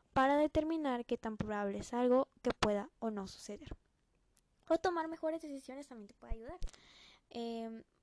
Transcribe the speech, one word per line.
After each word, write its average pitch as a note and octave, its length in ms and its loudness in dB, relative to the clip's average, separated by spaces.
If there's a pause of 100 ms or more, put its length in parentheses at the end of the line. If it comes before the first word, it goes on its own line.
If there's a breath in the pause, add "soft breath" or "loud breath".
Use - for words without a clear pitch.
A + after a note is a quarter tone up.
(140)
para C#4 240 6
determinar D4+ 680 2
qué A#3+ 140 -2
tan A3 180 -6
probable G#3 420 -2
es - 140 -10
algo B3 360 4 (120)
que A#3+ 120 0
pueda G#3 360 0 (120)
o A3+ 100 -2
no G3+ 160 -4
suceder. - 500 -12 (920)
O E4 100 4
tomar E4 300 0
mejores D#4+ 340 -2
decisiones C#4 460 -10
también G#3+ 200 -16
te - 60 -20
puede A#3 180 -10
ayudar". A#3+ 260 -8 (680 loud breath)
Em, A3+ 560 -6 (180)